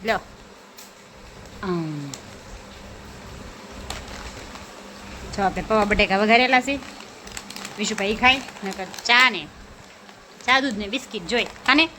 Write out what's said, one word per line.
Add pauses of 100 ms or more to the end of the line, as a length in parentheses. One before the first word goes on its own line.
લ્યો. (1400)
આમ. (3250)
જો
આપણે
પૌવા
બટેકા
વઘારેલા
છે. (1000)
વિશુભાઈ
ખાય, (240)
નકર (200)
ચા
ને, (1000)
ચા
દૂધ
ને
બિસ્કિટ
જોઈ.
કાને? (120)